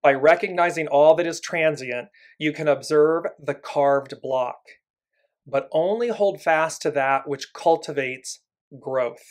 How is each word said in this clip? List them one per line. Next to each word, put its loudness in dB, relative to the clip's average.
By 6
recognizing 2
all 6
that -2
is -6
transient, -4
you -2
can -4
observe 2
the -6
carved -2
block, -4
but -4
only 0
hold 0
fast 0
to -2
that 0
which -10
cultivates -2
growth. -4